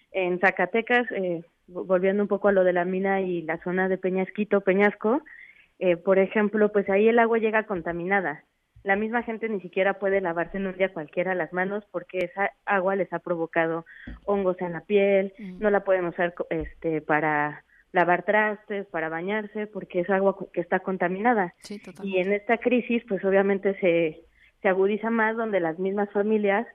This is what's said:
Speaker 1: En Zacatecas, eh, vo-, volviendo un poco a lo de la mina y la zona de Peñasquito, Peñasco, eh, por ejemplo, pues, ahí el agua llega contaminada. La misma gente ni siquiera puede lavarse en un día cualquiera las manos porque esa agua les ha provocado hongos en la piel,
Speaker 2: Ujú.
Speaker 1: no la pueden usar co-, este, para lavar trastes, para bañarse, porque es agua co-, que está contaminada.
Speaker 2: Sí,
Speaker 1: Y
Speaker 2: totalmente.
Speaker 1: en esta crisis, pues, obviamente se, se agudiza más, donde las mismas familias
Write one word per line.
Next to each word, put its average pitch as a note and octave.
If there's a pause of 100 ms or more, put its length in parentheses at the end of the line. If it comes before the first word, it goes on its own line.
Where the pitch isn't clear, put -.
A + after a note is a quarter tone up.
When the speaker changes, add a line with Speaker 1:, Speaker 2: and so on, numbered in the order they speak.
(120)
Speaker 1:
En F3+
Zacatecas, A3+
eh, F3 (240)
vo-, F3+
volviendo F#3+
un G3+
poco G3+
a G3+
lo F#3+
de F3+
la F3
mina F#3+
y F3+
la D#3+
zona F#3
de F#3
Peñasquito, F#3+
Peñasco, G#3 (580)
eh, F3+
por F#3+
ejemplo, G#3
pues, G3+
ahí G3
el A#3
agua A3+
llega A3
contaminada. F3 (400)
La G3
misma A3
gente A3
ni G#3
siquiera F#3+
puede G3
lavarse E3+
en G3
un F#3
día F#3
cualquiera F3
las E3+
manos F#3+
porque F3
esa F#3 (140)
agua G3
les F#3
ha E3+
provocado E3 (400)
hongos F#3+
en F3+
la D#3+
piel, G3
Speaker 2:
Ujú. F#3
Speaker 1:
no G#3
la G3+
pueden F#3+
usar F3
co-, -
este, D#3+
para D3+ (280)
lavar F3
trastes, G#3
para D#3+
bañarse, G#3
porque F#3+
es F3
agua F#3+
co-, -
que F3
está F#3
contaminada. F#3+
Speaker 2:
Sí, -
Speaker 1:
Y G#3
Speaker 2:
totalmente. F#3+
Speaker 1:
en F#3+
esta A3+
crisis, A#3+
pues, F#3+
obviamente G3
se, E3 (400)
se G#3
agudiza G3
más, A3
donde A3
las E3
mismas G3+
familias G#3